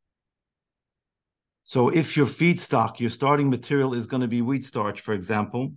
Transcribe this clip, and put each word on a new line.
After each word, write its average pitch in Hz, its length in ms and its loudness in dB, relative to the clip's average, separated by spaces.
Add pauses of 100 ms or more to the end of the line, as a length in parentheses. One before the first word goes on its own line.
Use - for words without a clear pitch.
(1600)
So 127 240 2
if 160 260 0
your 143 120 4
feedstock, 160 760 0
your 120 80 0
starting 143 400 2
material 131 460 0
is 117 120 -4
gonna 127 220 -2
be 120 140 0
wheat 135 240 -2
starch, 104 340 -4
for 110 140 -4
example, 107 640 -4